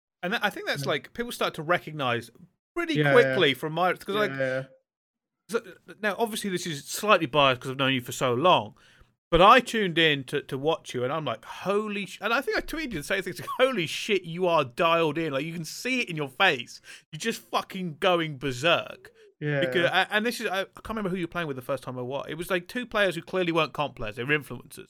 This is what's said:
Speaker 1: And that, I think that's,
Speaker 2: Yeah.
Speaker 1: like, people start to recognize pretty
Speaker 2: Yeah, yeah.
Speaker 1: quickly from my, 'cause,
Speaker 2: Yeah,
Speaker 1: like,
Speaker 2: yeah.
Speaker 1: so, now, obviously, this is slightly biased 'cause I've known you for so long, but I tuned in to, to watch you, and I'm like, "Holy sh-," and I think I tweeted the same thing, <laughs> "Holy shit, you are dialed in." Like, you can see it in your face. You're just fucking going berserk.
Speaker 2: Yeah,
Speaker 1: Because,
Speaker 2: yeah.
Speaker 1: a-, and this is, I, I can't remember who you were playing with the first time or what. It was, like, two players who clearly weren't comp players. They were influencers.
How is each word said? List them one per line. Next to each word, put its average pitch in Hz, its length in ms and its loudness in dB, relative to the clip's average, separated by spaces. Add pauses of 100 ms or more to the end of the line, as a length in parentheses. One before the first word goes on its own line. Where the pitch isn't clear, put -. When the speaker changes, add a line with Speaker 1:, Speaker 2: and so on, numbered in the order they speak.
(220)
Speaker 1:
And 180 100 -4
that, 240 120 -2
I 202 60 0
think 403 160 -10
that's, 226 160 -4
Speaker 2:
Yeah. - 80 -4
Speaker 1:
like, 143 240 -4
people 240 180 -6
start 196 220 -4
to 165 80 -8
recognize 147 680 -2 (440)
pretty 330 200 -2
Speaker 2:
Yeah, 151 100 4
yeah. 143 80 6
Speaker 1:
quickly 135 420 6
from 156 200 -6
my, 175 180 2
'cause, 196 220 -6
Speaker 2:
Yeah, 214 60 0
Speaker 1:
like, 208 120 0
Speaker 2:
yeah. 131 300 -2 (840)
Speaker 1:
so, 220 140 -4 (400)
now, 202 160 -2
obviously, 214 320 -2
this 175 160 -4
is 143 180 -8
slightly 202 420 2
biased 131 340 4
'cause 135 100 -8
I've 131 60 -8
known 135 160 2
you 131 80 0
for 127 120 -10
so 127 220 0
long, 135 400 4 (560)
but 165 100 6
I 226 200 10
tuned 208 360 -2
in 151 280 4
to, 143 180 -4
to 139 160 -8
watch 151 340 -2
you, 120 120 -2
and 131 80 -2
I'm 156 120 -4
like, 113 200 -4
"Holy 202 640 -4
sh-," - 140 -16
and 220 140 0
I 269 60 2
think 415 160 -2
I 339 40 0
tweeted 294 340 -8
the 165 100 -6
same 196 180 -2
thing, 180 120 -8
<laughs> - 260 -8
"Holy 254 260 2
shit, - 380 -2
you 175 240 -2
are 160 160 4
dialed 165 540 2
in." 160 140 -2
Like, 135 120 -2
you 165 80 -8
can 170 120 -8
see 247 360 -4
it 226 100 -4
in 165 60 -6
your 147 140 -4
face. 139 500 2 (320)
You're 151 80 -14
just 220 220 -4
fucking 185 580 -6
going 170 380 2
berserk. 135 720 -2 (280)
Speaker 2:
Yeah, 147 200 0
Speaker 1:
Because, 170 220 2
Speaker 2:
yeah. 175 260 2
Speaker 1:
a-, 196 60 -4
and 214 100 2
this 240 160 -2
is, 220 60 -4
I, 185 140 -2
I 185 40 -6
can't - 260 -14
remember 208 200 -4
who 185 60 -2
you 175 80 -2
were - 40 -6
playing 170 200 -4
with 139 80 -6
the 127 60 -10
first 135 200 -4
time 127 160 -10
or 123 60 -8
what. 135 260 -8
It 151 80 -6
was, 175 120 -10
like, 180 160 0
two 247 200 -8
players 202 300 2
who 165 40 -6
clearly 175 320 -2
weren't 156 220 0
comp 143 220 -4
players. 107 200 -8
They 120 80 -6
were 147 140 2
influencers. - 520 -12